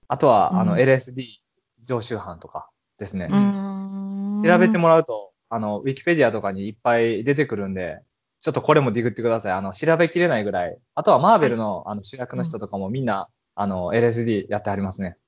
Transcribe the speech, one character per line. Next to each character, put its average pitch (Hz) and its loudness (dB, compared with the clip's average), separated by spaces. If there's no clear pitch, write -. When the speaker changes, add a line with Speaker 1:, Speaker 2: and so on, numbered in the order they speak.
Speaker 1:
あ 131 -4
と 147 4
は、 120 4
あ - 0
の、 175 2
Speaker 2:
う - 0
ん。 - 4
Speaker 1:
エ 131 6
ル 131 6
エ 131 4
ス 127 -12
デ 131 -10
ィ - -14
ー 117 -20
常 123 -4
習 107 -6
犯 92 -12
と - -20
か - -14
で - -10
す 196 -10
ね。 175 -6
Speaker 2:
う 190 0
ー 196 -2
ん。 - 0
Speaker 1:
調 175 8
べ 220 4
て 214 2
も 170 4
ら 160 6
う 156 2
と、 104 -10
あ 113 -4
の、 104 -4
Wikipedia 135 0
と 107 -4
か 98 -2
に 98 -8
い 110 -8
っ 107 -20
ぱ 117 2
い 113 0
出 139 0
て 143 0
く 110 -6
る 101 -4
ん 95 -8
で、 90 -8
ち - -4
ょ - 0
っ - -10
と - -2
こ 156 4
れ 151 6
も 127 0
デ 110 -2
ィ 113 0
グ 120 0
っ - 0
て 113 -8
く 117 -2
だ 113 0
さ 104 -6
い。 - -2
あ 95 -2
の、 95 -8
調 165 2
べ 165 2
き 170 -2
れ 175 4
な 135 2
い 107 -2
ぐ 101 -2
ら 90 -2
い。 - -10
あ - -4
と - 2
は 139 6
マ 202 6
ー 190 4
ベ 143 2
ル 117 0
の、 104 -4
Speaker 2:
は 87 -10
い。 - -6
Speaker 1:
あ - -6
の、 101 -10
主 - -14
役 123 -10
の - -4
人 104 -6
と 101 -10
か 98 -8
も 95 -4
み 127 -4
ん 127 -4
な、 98 0
Speaker 2:
う - -10
ん。 - -12
Speaker 1:
あ 101 -2
の、 92 -4
エ 117 4
ル 120 4
エ 117 2
ス 117 -4
デ 107 0
ィ - -14
ー - -10
や 101 -2
っ - -6
て - -6
は 98 -4
り 98 -4
ま 95 -4
す 101 -12
ね。 90 -8